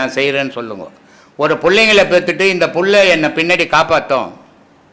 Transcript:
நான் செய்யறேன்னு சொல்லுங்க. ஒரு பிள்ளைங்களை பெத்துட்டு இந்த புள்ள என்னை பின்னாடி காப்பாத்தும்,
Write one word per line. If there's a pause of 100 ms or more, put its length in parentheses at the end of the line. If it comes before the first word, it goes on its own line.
நான்
செய்யறேன்னு
சொல்லுங்க. (560)
ஒரு
பிள்ளைங்களை
பெத்துட்டு (100)
இந்த
புள்ள (180)
என்னை
பின்னாடி (100)
காப்பாத்தும், (640)